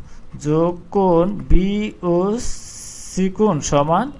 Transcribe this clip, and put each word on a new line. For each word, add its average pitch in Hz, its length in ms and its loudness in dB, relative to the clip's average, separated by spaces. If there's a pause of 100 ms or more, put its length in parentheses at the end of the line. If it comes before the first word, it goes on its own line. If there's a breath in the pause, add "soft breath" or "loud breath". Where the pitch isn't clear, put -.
(460 loud breath)
যোগ 165 260 2 (240)
কোণ 180 300 4 (240)
বিওসি 190 1800 0 (120)
কোণ 208 180 2 (140)
সমান 160 360 2 (140)